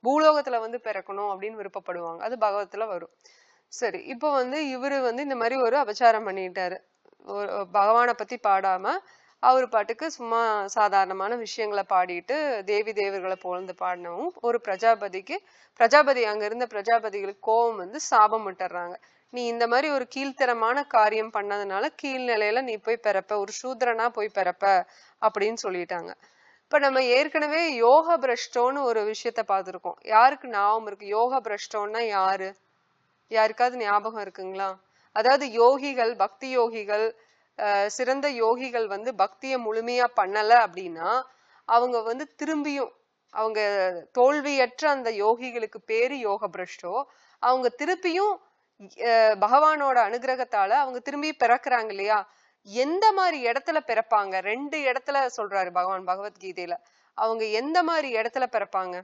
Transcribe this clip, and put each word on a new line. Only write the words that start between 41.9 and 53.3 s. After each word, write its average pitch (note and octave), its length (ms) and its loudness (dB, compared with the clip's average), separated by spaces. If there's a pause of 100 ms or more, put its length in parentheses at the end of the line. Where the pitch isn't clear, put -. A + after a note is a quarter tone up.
வந்து B3+ 340 -8
திரும்பியும், C#4+ 560 -4 (420)
அவங்க A3 260 -2 (520)
தோல்வியற்ற C4+ 800 2
அந்த C4 200 0
யோகிகளுக்கு A3+ 640 -2 (100)
பேரு A#3+ 320 0
யோக G#3 300 -4
பிரஷ்டோ. F3+ 460 -10 (480)
அவங்க B3 360 2
திருப்பியும், F4+ 560 0 (680)
அஹ், A3 380 4
பகவானோட C#4 640 4
அனுகிரகத்தால A#3+ 720 -2
அவங்க C4 220 -2
திரும்பி C#4+ 400 -6
பிறக்குறாங்க A#3+ 500 2
இல்லையா? G3+ 320 0 (460)
எந்த D4+ 460 2
மாதிரி F4+ 320 0